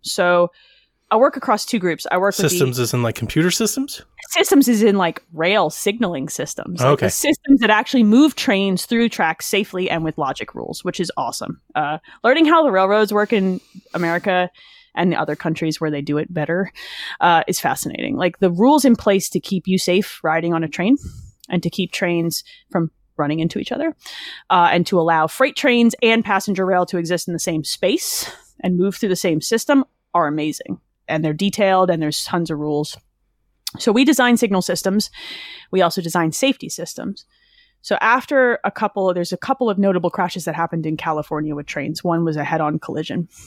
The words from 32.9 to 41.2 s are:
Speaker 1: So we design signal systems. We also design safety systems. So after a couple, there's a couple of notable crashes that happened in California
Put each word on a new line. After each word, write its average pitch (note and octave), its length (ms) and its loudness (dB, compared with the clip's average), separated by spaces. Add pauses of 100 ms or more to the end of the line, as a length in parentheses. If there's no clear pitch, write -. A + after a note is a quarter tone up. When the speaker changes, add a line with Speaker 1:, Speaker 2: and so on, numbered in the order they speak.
Speaker 1:
So A3+ 140 2
we B3 120 4
design B3 340 4
signal F#3+ 240 0
systems. F#3+ 480 -2 (600)
We F#3 120 2
also E3+ 180 2
design E3 320 0
safety C4 380 -2
systems. - 560 -10 (560)
So - 180 -2
after B3 640 2
a G3+ 60 -2
couple, G3 420 -2
there's F3 200 -4
a F3+ 40 -4
couple B3+ 320 -2
of G3 100 0
notable F#3 300 2
crashes F3+ 380 -4
that D#3+ 80 -4
happened E3 320 -4
in D#3 100 -2
California D3+ 580 -4